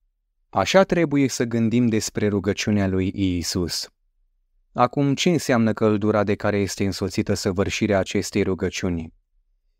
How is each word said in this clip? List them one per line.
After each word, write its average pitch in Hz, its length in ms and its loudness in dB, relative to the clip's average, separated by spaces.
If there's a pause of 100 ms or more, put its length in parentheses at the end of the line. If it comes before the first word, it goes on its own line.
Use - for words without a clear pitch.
(480)
Așa 104 340 2
trebuie 147 460 2
să - 160 -4
gândim 117 420 0
despre 107 420 0
rugăciunea 101 600 0
lui 95 260 0
Iisus. 90 720 -2 (840)
Acum, 139 420 2
ce 180 160 0
înseamnă 120 420 2
căldura 104 520 2
de 101 100 0
care 101 240 -2
este 101 260 -2
însoțită 98 500 -2
săvârșirea 98 640 0
acestei 95 440 -2
rugăciuni? 87 680 -4 (680)